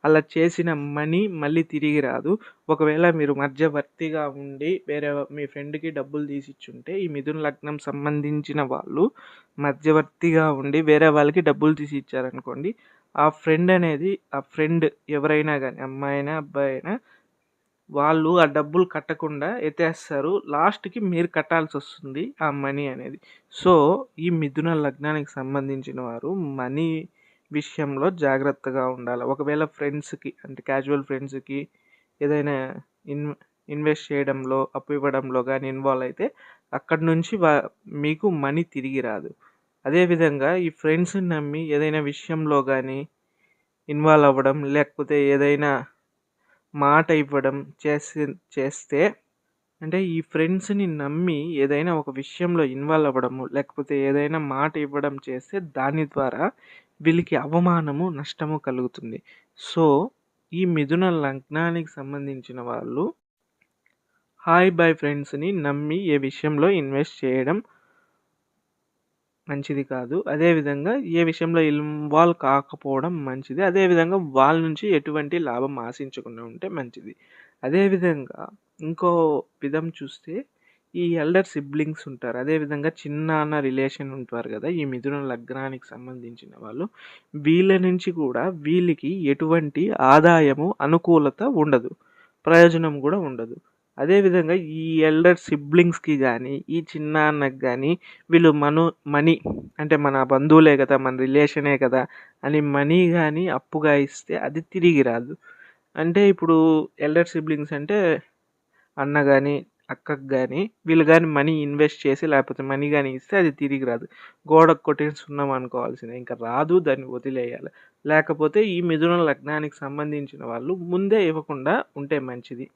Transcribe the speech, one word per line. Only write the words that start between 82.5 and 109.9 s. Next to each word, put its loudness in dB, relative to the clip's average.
చిన్నాన్న -4
రిలేషన్ -4
ఉంటారు -10
కదా, -8
ఈ -4
మిథున -6
లగ్నానికి -10
సంబంధించిన -18
వాళ్ళు, -10
వీళ్ళ 4
నుంచి 0
కూడా -2
వీళ్ళకి 0
ఎటువంటి 0
ఆదాయము, 6
అనుకూలత 4
ఉండదు, 2
ప్రయోజనం 8
కూడా 0
ఉండదు. -8
అదేవిధంగా 4
ఈ -6
ఎల్డర్ 6
సిబ్లింగ్స్‌కి 2
కానీ, 0
ఈ -2
చిన్నాన్నకి 0
కానీ -2
వీళ్ళు 8
మను-, 2
మనీ, 4
అంటే 2
మన 2
బంధువులే 8
కదా, 4
మన 0
రిలేషనే 2
కదా 2
అని 0
మనీ 2
కానీ 0
అప్పుగా 0
ఇస్తే -4
అది -6
తిరిగి 4
రాదు. -2
అంటే 2
ఇప్పుడు 4
ఎల్డర్ 2
సిబ్లింగ్స్ -4
అంటే -2
అన్న 0
కానీ, 4
అక్కకు -8